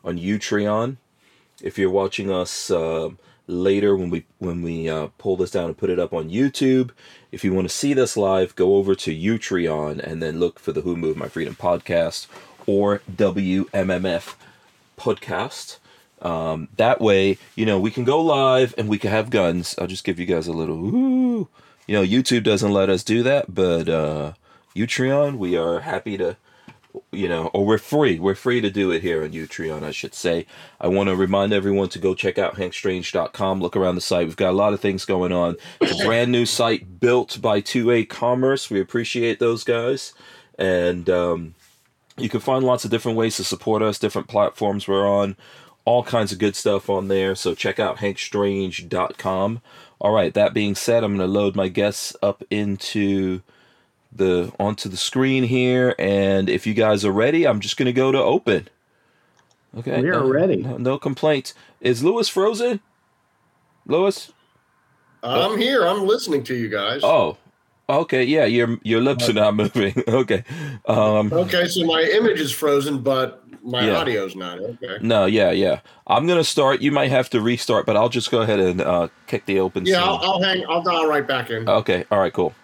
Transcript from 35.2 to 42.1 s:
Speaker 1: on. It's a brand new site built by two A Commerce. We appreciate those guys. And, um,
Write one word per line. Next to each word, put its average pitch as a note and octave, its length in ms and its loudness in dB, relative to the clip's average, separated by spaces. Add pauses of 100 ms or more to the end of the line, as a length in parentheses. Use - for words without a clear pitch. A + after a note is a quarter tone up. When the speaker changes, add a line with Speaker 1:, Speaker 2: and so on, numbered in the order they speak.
Speaker 1:
on. F2 240 0 (240)
It's - 200 0
a - 40 0
brand A#2 260 2
new A#2+ 160 4
site G2+ 540 -2
built A#2+ 400 2
by G#2 200 2
two A#2 300 0
A A#2 140 4
Commerce. B2+ 640 0
We G2 100 0
appreciate A#2 600 -2
those A#2 240 0
guys. A#2+ 480 -2 (460)
And, F2+ 500 0
um, F2 460 0 (600)